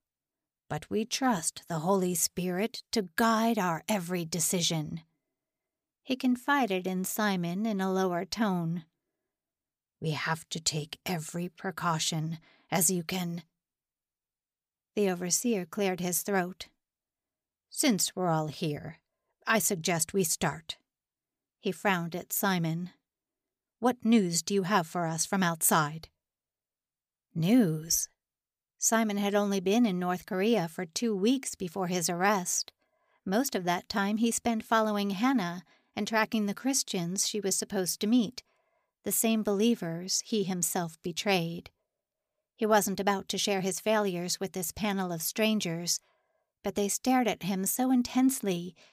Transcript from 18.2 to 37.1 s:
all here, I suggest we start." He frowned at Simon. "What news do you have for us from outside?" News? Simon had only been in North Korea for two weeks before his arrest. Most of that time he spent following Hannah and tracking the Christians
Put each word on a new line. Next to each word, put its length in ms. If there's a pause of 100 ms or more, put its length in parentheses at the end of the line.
all 180
here, 520 (480)
I 120
suggest 540
we 100
start." 540 (840)
He 120
frowned 440
at 160
Simon. 600 (880)
"What 260
news 360
do 120
you 100
have 240
for 180
us 200
from 180
outside?" 680 (1200)
News? 760 (720)
Simon 400
had 180
only 240
been 260
in 140
North 260
Korea 420
for 180
two 300
weeks 400
before 320
his 220
arrest. 600 (540)
Most 300
of 100
that 240
time 280
he 140
spent 320
following 460
Hannah 560 (300)
and 120
tracking 380
the 80
Christians 760